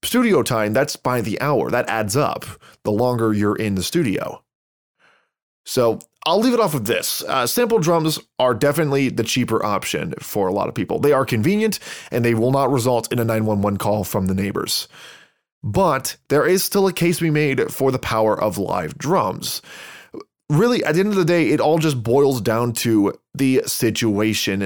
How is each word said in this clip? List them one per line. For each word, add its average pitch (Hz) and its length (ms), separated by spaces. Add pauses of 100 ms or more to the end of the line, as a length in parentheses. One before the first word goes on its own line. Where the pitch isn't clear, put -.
Studio 220 360
time, 107 300
that's 135 240
by 123 240
the 107 200
hour. 139 300
That 123 180
adds 110 280
up 139 280 (400)
the 107 80
longer 113 400
you're 104 240
in 104 180
the 95 80
studio. - 600 (1200)
So 117 340 (260)
I'll 180 160
leave 240 140
it 226 60
off 180 140
of 117 120
this. - 380
Uh, 131 220
sample 233 320
drums 160 400 (200)
are 127 160
definitely 139 540
the 107 160
cheaper 117 400
option 90 560
for 98 280
a 92 40
lot 95 160
of - 60
people. - 240
They 143 140
are 135 120
convenient, 196 540 (320)
and 117 140
they 120 100
will 117 180
not 139 200
result 120 400
in 123 60
a 117 60
nine 110 220
one 104 160
one 101 140
call 104 280
from 95 220
the 95 80
neighbors. - 540 (760)
But 135 540 (120)
there 139 180
is 185 160
still 196 240
a 185 60
case 170 260
to 170 60
be 160 60
made 147 420
for 135 180
the 127 80
power 110 420
of 104 180
live 90 380
drums. 127 680 (840)
Really, 214 360
at 156 100
the 170 60
end 196 80
of 208 80
the 185 80
day, 165 240
it 143 120
all 156 180
just 147 260
boils 135 360
down 117 340
to 107 380 (220)
the 131 320
situation 107 1000